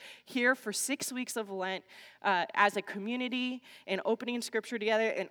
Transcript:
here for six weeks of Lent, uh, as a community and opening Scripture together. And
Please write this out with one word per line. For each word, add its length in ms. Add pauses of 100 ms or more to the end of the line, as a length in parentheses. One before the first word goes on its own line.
(260)
here 280
for 180
six 400
weeks 240
of 140
Lent, 340 (380)
uh, 320
as 220
a 60
community 800 (260)
and 160
opening 360
Scripture 380
together. 300
And 220